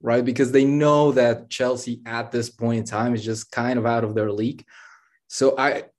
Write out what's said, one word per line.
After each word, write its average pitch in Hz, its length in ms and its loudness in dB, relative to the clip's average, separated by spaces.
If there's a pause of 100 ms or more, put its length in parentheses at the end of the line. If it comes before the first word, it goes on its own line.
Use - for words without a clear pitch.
right? 117 220 0
Because 123 280 0
they 135 140 6
know 147 480 4
that 120 360 2
Chelsea 123 560 -4
at 117 260 -8
this 117 180 -4
point 117 300 -2
in 104 60 -6
time 117 280 -2
is 107 100 -4
just 110 280 -8
kind 123 260 -2
of 110 80 0
out 117 180 0
of 107 120 -4
their 107 160 0
league. 110 340 -4 (640)
So 135 300 0
I, 131 280 0 (140)